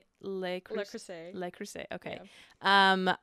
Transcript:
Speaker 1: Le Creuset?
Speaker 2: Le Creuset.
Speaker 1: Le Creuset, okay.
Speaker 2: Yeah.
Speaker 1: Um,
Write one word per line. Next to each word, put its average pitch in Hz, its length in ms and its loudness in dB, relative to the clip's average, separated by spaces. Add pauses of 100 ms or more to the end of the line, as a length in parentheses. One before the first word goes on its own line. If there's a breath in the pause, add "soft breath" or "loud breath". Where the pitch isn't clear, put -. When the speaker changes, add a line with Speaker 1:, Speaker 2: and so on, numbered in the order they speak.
(200)
Speaker 1:
Le 185 420 -6
Creuset? - 140 -16
Speaker 2:
Le 208 80 -4
Creuset. 180 500 -14
Speaker 1:
Le 180 180 -8
Creuset, - 420 -12
okay. - 260 -10 (420 soft breath)
Speaker 2:
Yeah. 196 320 8
Speaker 1:
Um, 185 160 2 (140)